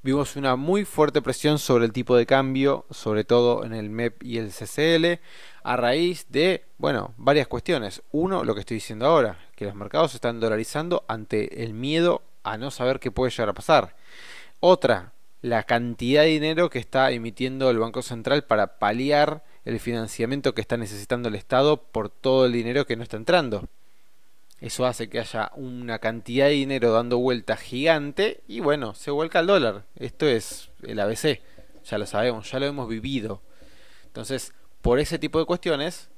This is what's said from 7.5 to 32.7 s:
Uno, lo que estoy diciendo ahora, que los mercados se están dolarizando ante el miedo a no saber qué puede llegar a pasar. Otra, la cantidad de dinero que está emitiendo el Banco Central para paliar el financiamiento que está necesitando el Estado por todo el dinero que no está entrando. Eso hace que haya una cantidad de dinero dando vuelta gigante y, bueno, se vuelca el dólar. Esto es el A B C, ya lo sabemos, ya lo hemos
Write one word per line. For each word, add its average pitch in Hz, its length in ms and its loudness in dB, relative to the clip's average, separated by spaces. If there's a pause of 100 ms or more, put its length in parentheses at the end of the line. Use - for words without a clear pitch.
Uno, 175 320 0
lo 110 120 0
que 104 60 -8
estoy 117 140 -6
diciendo 110 300 -6
ahora, 139 340 4 (160)
que 104 100 -8
los 98 100 -8
mercados 101 360 0
se 123 60 -12
están 117 220 -2
dolarizando 113 680 -2
ante 110 560 -4
el 113 100 -8
miedo 156 500 0 (200)
a 107 140 -4
no 131 140 -6
saber 127 280 0
qué 127 120 -4
puede 127 200 0
llegar 110 180 -2
a 98 40 -4
pasar. 117 420 4 (640)
Otra, 123 540 4 (280)
la 117 220 0
cantidad 120 600 4
de 160 60 8
dinero 156 400 2
que 127 100 -4
está 131 320 2
emitiendo 127 580 0
el 120 80 4
Banco 113 240 -2
Central 123 420 0
para 107 360 2
paliar 147 640 2 (220)
el 117 140 -4
financiamiento 117 760 -2
que 110 60 -2
está 117 160 -2
necesitando 113 520 -4
el 107 60 -2
Estado 139 480 2
por 104 260 -6
todo 131 360 2
el 123 80 2
dinero 120 320 0
que 120 100 -2
no 113 80 -10
está 110 140 -10
entrando. 113 500 0 (920)
Eso 123 240 -2
hace 117 240 -2
que 117 100 -4
haya 110 360 -4
una 123 440 -8
cantidad 120 480 2
de 143 40 6
dinero 135 400 2
dando 120 260 4
vuelta 123 380 0
gigante 147 880 0
y, - 140 -10
bueno, 143 340 0
se - 160 -12
vuelca 156 300 0
el 165 80 2
dólar. 120 380 2 (100)
Esto 123 320 -2
es - 420 -2 (140)
el 113 160 -6
A 101 60 2
B 107 100 0
C, 147 260 0 (440)
ya 110 120 -6
lo 104 80 -2
sabemos, 110 460 -2
ya 131 80 -4
lo 139 60 0
hemos 139 240 -6